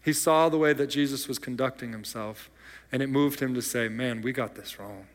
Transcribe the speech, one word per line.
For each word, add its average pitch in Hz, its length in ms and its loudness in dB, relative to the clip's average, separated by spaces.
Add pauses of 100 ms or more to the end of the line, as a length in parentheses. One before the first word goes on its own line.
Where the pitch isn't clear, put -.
He 156 80 2
saw 160 360 6
the 156 100 2
way 151 140 6
that 143 160 2
Jesus 139 380 0
was 127 120 -4
conducting 127 520 -4
himself, 107 580 -10 (440)
and 131 100 0
it 135 60 -2
moved 139 320 2
him 131 140 -2
to 123 80 -2
say, 117 260 -2
"Man, 113 340 -4
we 127 100 -2
got 123 220 -4
this - 240 -14
wrong. 98 360 -16